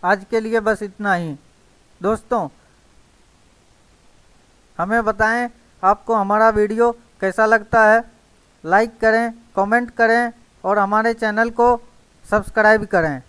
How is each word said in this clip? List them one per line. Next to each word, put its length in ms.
आज 260
के 100
लिए 200
बस 220
इतना 320
ही। 220
दोस्तों, 480
हमें 260
बताएं 440
आपको 320
हमारा 360
वीडियो 400
कैसा 260
लगता 380
है, 180
लाइक 340
करें, 340
कमेंट 340
करें 420
और 140
हमारे 360
चैनल 380
को 160
सब्सक्राइब 640
करें। 420